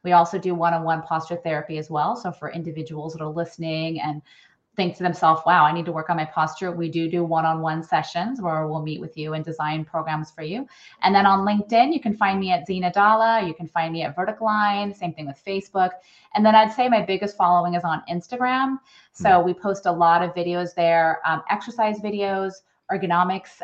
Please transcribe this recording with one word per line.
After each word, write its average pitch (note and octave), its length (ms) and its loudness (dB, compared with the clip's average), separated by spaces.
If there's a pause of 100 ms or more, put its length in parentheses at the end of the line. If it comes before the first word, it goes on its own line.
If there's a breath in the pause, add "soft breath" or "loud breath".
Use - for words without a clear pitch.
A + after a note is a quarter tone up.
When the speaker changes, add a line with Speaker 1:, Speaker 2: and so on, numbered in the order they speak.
Speaker 1:
We F3+ 80 2
also F3 260 4
do F3+ 160 -2
one-on-one E3 480 0
posture D#3+ 320 -4
therapy D#3 440 -6
as D#3 120 -10
well. E3 240 -2
So F#3+ 160 -8
for - 220 -12
individuals D#3+ 640 -10
that D#3+ 60 -14
are D#3 80 -6
listening E3 720 -6
and D3+ 220 -6 (520 soft breath)
think F3 220 -2
to F3+ 60 -8
themselves, D#3+ 420 2
"Wow, E3 200 6
I D#3 80 4
need E3+ 120 -2
to E3+ 80 -6
work D#3 160 -6
on E3+ 80 0
my D#3 80 -2
posture," D#3+ 460 -4
we E3+ 180 -4
do E3 220 -2
do F3 140 -2
one-on-one D#3+ 580 -2
sessions F#3 580 -4
where D#3 280 -2
we'll D#3 120 -4
meet D#3 220 -8
with D#3+ 160 -14
you D#3 160 -6
and D#3 100 -6
design D#3 400 -4
programs D#3 460 -6
for D#3 120 -16
you. G3+ 240 -8 (360 loud breath)
And F#3+ 120 4
then G3 120 6
on G3 140 6
LinkedIn, A3 520 2
you D#4+ 80 -2
can G#3 160 -2
find G3 240 0
me F#3+ 120 0
at E3+ 140 -2
Zena F3+ 240 -2
Dalla. A3 540 4
You E3 80 -4
can D#3+ 160 -12
find E3 240 -2
me E3 120 -4
at - 120 -6
Vertical G#3+ 300 -4
Line. G#3 480 0
Same F3 180 -8
thing D3+ 140 -12
with C#3 180 -12
Facebook. F#3+ 460 0 (440 soft breath)
And G#3 120 4
then A3 80 8
I'd A3 180 8
say B3+ 160 2
my A3 140 4
biggest F#3+ 340 -4
following F3 380 4
is E3+ 100 -2
on D#3+ 240 -4
Instagram. B3+ 680 -2 (340 soft breath)
So - 160 0
Speaker 2:
Mm. F3+ 160 8
Speaker 1:
we F3+ 80 0
post G3 320 -4
a F3+ 80 2
lot E3+ 300 4
of F3 120 -4
videos F3 400 -4
there, E3 520 2
um, D#3 240 -2
exercise G#3+ 500 -2
videos, G3 640 -4 (280)
ergonomics, F#3 720 -2